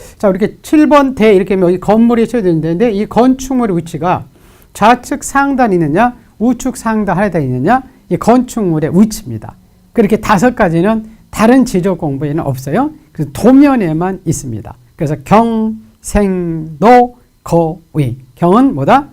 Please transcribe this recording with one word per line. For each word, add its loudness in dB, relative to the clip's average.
자, 0
이렇게 -2
칠 2
번 2
대 4
이렇게 2
하면 2
이 -2
건물이 2
쳐져 -2
있는데 0
이 -4
건축물의 0
위치가 -4
좌측 0
상단에 0
있느냐, 0
우측 -2
상단 -2
하단에 -2
있느냐, 0
이 -2
건축물의 0
위치입니다. -2
그렇게 0
다섯 0
가지는 0
다른 2
지적 -2
공부에는 -4
없어요. -4
그래서 -8
도면에만 2
있습니다. -8
그래서 -4
경생도 0
거위. -4
경은 2
뭐다? 0